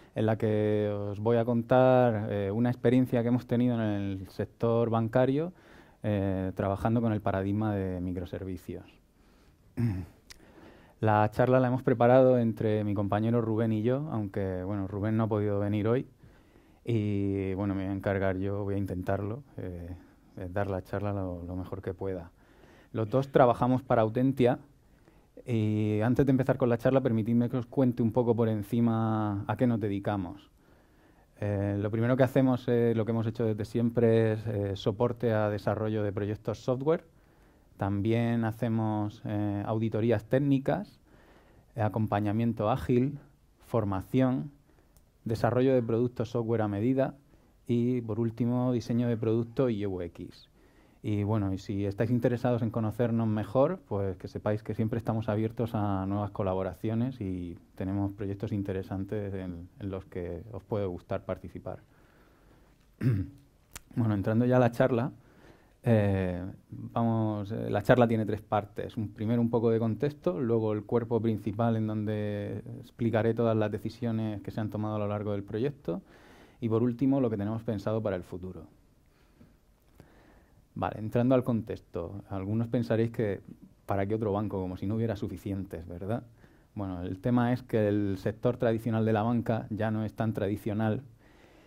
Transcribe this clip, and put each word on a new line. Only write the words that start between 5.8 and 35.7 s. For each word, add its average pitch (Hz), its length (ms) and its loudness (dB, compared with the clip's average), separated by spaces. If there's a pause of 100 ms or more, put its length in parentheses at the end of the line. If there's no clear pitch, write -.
eh, 95 500 0
trabajando 104 460 0
con 113 120 0
el 104 80 0
paradigma 101 540 -2
de 95 260 -2
microservicios. 90 840 -8 (920)
<clears throat> - 1200 -8
La 107 320 4
charla 127 260 4
la 127 80 4
hemos 123 160 -2
preparado 127 560 6
entre 110 460 0
mi 104 100 0
compañero 107 460 2
Rubén 110 320 0
y 107 100 0
yo, 131 300 0
aunque, 98 500 -4
bueno, 95 240 -4
Rubén 104 300 -2
no 113 80 2
ha 104 40 0
podido 104 300 0
venir 104 300 0
hoy. 127 180 0 (800)
Y, 101 680 0
bueno, 98 200 -2
me 95 80 -2
voy 95 80 -4
a 98 60 -4
encargar 95 400 0
yo, 98 260 -2
voy 98 140 -4
a - 20 -2
intentarlo, 98 640 -4 (140)
eh, 90 320 -10 (480)
de 95 120 -8
dar 98 220 -2
la 92 120 -2
charla 101 300 -4
lo, 92 320 -6
lo 90 120 -8
mejor 92 260 -8
que 95 100 -6
pueda. 92 380 -8 (640)
Los 110 180 -2
dos 139 200 0
trabajamos 127 520 6
para 117 200 2
Autentia 123 580 2 (840)
y 107 560 0
antes 123 240 2
de 139 60 2
empezar 127 260 2
con 123 120 2
la 117 100 2
charla, 131 240 4
permitidme 117 480 2
que 131 80 -2
os 113 80 -4
cuente 123 360 2
un 110 100 2
poco 120 220 4
por 113 140 2
encima 110 1000 0
a 107 80 0
qué 127 100 2
nos 117 140 2
dedicamos. 98 720 -4 (880)
Eh, 101 380 -2
lo 101 120 -2
primero 117 260 2
que 131 60 6
hacemos, 127 460 2
eh, 117 260 4
lo 113 100 0
que 110 60 -4
hemos 113 160 0
hecho 117 180 -2
desde 110 200 0
siempre 113 680 4
es, 107 140 -4
eh, 101 300 -2
soporte 117 560 0
a 107 180 2
desarrollo 107 540 -2